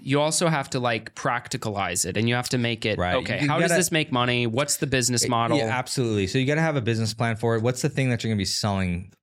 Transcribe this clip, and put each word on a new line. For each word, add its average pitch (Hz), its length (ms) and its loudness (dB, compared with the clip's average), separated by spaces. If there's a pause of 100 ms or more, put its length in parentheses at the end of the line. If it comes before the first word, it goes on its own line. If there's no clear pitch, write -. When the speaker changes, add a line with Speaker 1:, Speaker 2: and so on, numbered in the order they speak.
Speaker 1:
you 139 200 2
also 156 260 2
have 147 220 0
to, 135 100 -4
like, 117 340 -2
practicalize 107 920 -2
it, 87 100 -4
and 113 140 2
you 120 60 2
have 123 140 -2
to 131 80 0
make 117 280 -2
it, 107 120 0
Speaker 2:
Right. 90 180 2
Speaker 1:
okay, - 260 -2
Speaker 2:
You 143 80 0
Speaker 1:
how 156 100 2
does 170 120 2
Speaker 2:
gotta 165 80 4
Speaker 1:
this 175 120 0
make 156 220 0
money? 123 340 2
What's 131 300 0
the 156 100 -2
business 123 360 2
Speaker 2:
Yeah, 127 60 -2
Speaker 1:
model? 117 320 2
Speaker 2:
absolutely. 113 680 0
So 135 100 0
you 131 80 2
gotta 147 160 2
have 156 160 0
a 131 40 0
business 113 320 0
plan 117 220 0
for 113 220 0
it. 110 40 -2
What's 123 200 0
the 156 80 0
thing 135 220 0
that 117 120 -2
you're 113 80 -2
gonna 107 60 0
be 95 80 0
selling? 95 680 -2 (120)